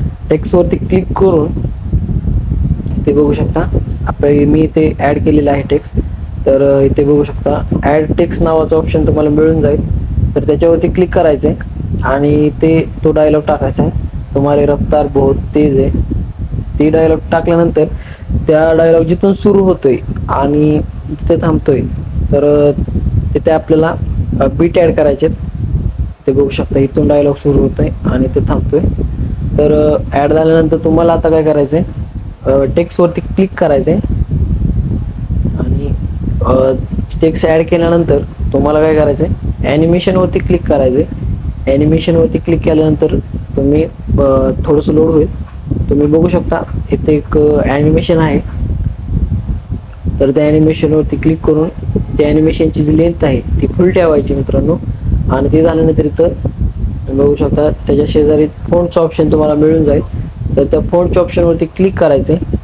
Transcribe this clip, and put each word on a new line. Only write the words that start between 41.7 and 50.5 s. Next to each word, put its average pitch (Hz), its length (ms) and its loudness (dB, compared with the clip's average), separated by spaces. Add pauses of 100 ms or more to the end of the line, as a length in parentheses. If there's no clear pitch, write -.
ॲनिमेशनवरती 160 680 2
क्लिक 160 240 -2
केल्यानंतर 156 540 2 (400)
तुम्ही, 143 280 2 (340)
अ, 135 320 2 (140)
थोडंसं 151 300 2
लोड 160 160 4
होईल. 156 180 2 (600)
तुम्ही 147 160 2
बघू 160 220 2
शकता 170 340 -2 (300)
इथे 151 240 0
एक, 147 220 -2
अ, 151 260 2
ॲनिमेशन 156 540 2
आहे, 151 200 2 (1800)
तर 135 100 4
त्या 151 160 2
ॲनिमेशनवरती 156 680 2